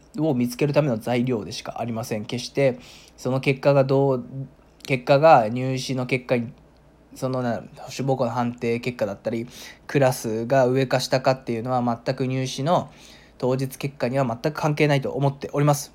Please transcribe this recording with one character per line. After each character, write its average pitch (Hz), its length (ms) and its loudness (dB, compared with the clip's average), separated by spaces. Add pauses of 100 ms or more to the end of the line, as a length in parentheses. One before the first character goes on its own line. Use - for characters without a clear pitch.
(180)
を 151 160 0
見 120 140 0
つ - 80 -8
け 147 100 0
る 143 60 -2
た 147 100 4
め 151 60 0
の 113 100 -2
材 123 260 -2
料 117 200 -2
で - 80 -12
し - 100 -10
か - 160 -12
あ 117 60 -6
り 117 80 -6
ま 113 120 -6
せ 110 140 -6
ん。 107 60 -8
決 120 200 -8
し - 40 -12
て 131 300 0 (380)
そ - 140 -6
の 131 100 0
結 139 200 -2
果 143 140 4
が 135 100 6
ど 135 300 2
う、 123 100 -4 (640)
結 127 180 -4
果 139 140 6
が 139 300 8
入 127 300 -2
試 135 160 -6
の 127 120 -2
結 127 200 -2
果 127 120 2
に、 117 140 -6 (600)
そ 131 140 -4
の 127 140 -2
な、 117 200 -4 (260)
志 135 160 -8
望 135 120 0
校 131 80 -2
の 120 60 -2
判 120 240 -2
定 117 260 -2
結 - 160 -6
果 110 100 -2
だ 98 60 -6
っ 101 40 -8
た - 140 -6
り、 117 160 -4 (400)
ク - 120 -2
ラ 131 140 6
ス 117 340 -4
が 131 200 4
上 131 200 2
か 131 140 0
下 131 200 0
か 135 120 2
っ 131 120 -6
て 120 80 -4
い 113 60 -2
う 113 40 -6
の 127 80 -6
は 120 340 -2
全 139 120 -2
く 135 100 -2
入 131 200 -2
試 135 160 -8
の 160 280 0 (460)
当 127 200 0
日 135 200 -6
結 143 200 -8
果 120 120 -2
に 135 100 0
は 139 80 2
全 151 260 -2
く - 80 -10
関 151 140 0
係 151 140 4
な 147 60 4
い 139 60 2
と - 120 -4
思 139 160 0
っ 139 80 -2
て - 160 -10
お 143 80 0
り 147 60 4
ま 143 80 6
す。 - 200 -6